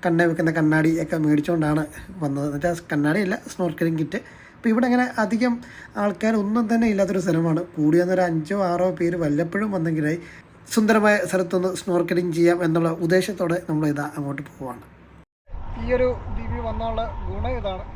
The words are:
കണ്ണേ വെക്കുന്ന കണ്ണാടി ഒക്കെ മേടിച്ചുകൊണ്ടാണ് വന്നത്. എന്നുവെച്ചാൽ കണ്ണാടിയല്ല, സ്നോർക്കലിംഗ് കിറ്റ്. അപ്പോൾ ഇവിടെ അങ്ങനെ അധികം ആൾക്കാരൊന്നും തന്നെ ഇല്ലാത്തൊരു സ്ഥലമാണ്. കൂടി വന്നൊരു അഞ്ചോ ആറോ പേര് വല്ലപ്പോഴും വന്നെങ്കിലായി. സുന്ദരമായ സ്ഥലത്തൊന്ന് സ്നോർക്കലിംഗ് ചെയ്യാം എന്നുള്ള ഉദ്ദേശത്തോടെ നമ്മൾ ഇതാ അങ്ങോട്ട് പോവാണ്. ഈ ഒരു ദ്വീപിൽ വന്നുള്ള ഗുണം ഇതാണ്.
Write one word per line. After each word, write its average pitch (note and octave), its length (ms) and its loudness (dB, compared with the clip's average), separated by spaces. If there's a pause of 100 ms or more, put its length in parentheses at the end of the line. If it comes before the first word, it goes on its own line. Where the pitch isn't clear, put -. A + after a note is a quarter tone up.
കണ്ണേ E3+ 260 4
വെക്കുന്ന E3 280 0
കണ്ണാടി D#3 320 4 (140)
ഒക്കെ E3 120 -4 (100)
മേടിച്ചുകൊണ്ടാണ് D3+ 560 2 (400)
വന്നത്. C#3+ 240 -2
എന്നുവെച്ചാൽ E3 440 -2
കണ്ണാടിയല്ല, E3 460 0 (160)
സ്നോർക്കലിംഗ് E3 500 -2
കിറ്റ്. - 180 -6 (360)
അപ്പോൾ - 160 -2
ഇവിടെ A3 160 2
അങ്ങനെ - 180 2 (180)
അധികം A#3 300 0 (480)
ആൾക്കാരൊന്നും G#3+ 720 0
തന്നെ A#3 220 4
ഇല്ലാത്തൊരു F#3+ 320 2
സ്ഥലമാണ്. E3 360 2 (140)
കൂടി D#3 260 4
വന്നൊരു F#3 260 2
അഞ്ചോ E3 300 -2 (120)
ആറോ F3 180 2 (120)
പേര് F3 240 0
വല്ലപ്പോഴും E3+ 520 0
വന്നെങ്കിലായി. D#3+ 440 -2 (540)
സുന്ദരമായ G#3+ 400 6 (160)
സ്ഥലത്തൊന്ന് F#3 400 0 (120)
സ്നോർക്കലിംഗ് F3 560 0
ചെയ്യാം E3+ 280 6
എന്നുള്ള E3 260 2 (140)
ഉദ്ദേശത്തോടെ F#3 520 2 (120)
നമ്മൾ D#3 240 0
ഇതാ D3 120 -4 (100)
അങ്ങോട്ട് C#3 340 -6
പോവാണ്. B2 320 -12 (1000)
ഈ - 20 -4 (120)
ഒരു B3+ 120 2 (240)
ദ്വീപിൽ A#3 260 -4 (100)
വന്നുള്ള A3 320 -4 (280)
ഗുണം G3+ 300 -4
ഇതാണ്. F#3+ 240 -6 (100)